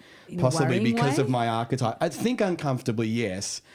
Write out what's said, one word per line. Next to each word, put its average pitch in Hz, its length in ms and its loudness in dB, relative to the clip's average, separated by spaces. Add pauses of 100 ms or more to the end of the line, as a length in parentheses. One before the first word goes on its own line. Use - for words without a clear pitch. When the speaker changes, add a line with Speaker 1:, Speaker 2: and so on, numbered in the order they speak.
(280)
Speaker 1:
In 175 120 -8
a - 20 -4
Speaker 2:
possibly 127 380 4
Speaker 1:
worrying 110 40 2 (120)
Speaker 2:
because 135 240 2
of 123 80 2
Speaker 1:
way? 120 60 0
Speaker 2:
my 120 140 0
archetype. 117 540 -2
I 165 80 0
think 233 320 -2
uncomfortably, 135 680 0
yes, 107 540 -4 (140)